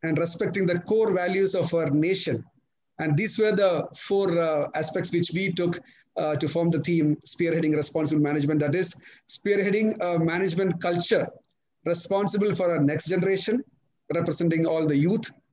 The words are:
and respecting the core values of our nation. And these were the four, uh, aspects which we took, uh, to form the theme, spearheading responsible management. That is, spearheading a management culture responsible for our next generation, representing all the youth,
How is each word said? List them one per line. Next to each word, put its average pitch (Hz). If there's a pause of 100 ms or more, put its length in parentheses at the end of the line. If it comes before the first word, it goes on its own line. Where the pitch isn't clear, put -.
and 160
respecting 185
the 175
core 214
values 185
of 170
our 160
nation. 151 (540)
And 151
these 196
were 214
the 185
four, 190
uh, 156
aspects 170
which 170
we 185
took, 170 (380)
uh, 151
to 151
form 170
the 160
theme, 160 (120)
spearheading 160
responsible 151
management. 147
That 147
is, 180 (320)
spearheading 202
a 175
management 170
culture 175 (560)
responsible 196
for 175
our 156
next 151
generation, 190 (520)
representing 165
all 160
the 151
youth, 180 (220)